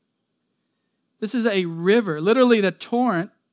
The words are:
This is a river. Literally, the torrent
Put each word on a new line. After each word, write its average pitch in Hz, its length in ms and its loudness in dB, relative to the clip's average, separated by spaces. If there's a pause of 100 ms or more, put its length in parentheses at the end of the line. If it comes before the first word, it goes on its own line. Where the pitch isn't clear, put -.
(1200)
This 220 160 -6
is 226 100 0
a 196 200 -2
river. 170 540 0
Literally, 233 420 2
the 190 100 0
torrent 240 600 -4 (220)